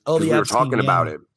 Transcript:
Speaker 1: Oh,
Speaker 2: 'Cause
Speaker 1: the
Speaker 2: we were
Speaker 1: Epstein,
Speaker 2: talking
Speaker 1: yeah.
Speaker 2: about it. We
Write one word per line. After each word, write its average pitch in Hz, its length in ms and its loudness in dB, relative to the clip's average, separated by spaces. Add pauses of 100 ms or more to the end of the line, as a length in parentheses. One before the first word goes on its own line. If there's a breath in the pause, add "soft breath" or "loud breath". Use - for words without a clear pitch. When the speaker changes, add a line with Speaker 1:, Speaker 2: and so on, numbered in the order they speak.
Speaker 1:
Oh, 160 120 0
Speaker 2:
'Cause 160 40 0
Speaker 1:
the 160 100 0
Speaker 2:
we - 40 2
were 107 60 2
Speaker 1:
Epstein, - 160 -2
Speaker 2:
talking 123 220 0
Speaker 1:
yeah. - 40 0
Speaker 2:
about 85 240 2
it. 76 120 -10
We - 60 -20 (120)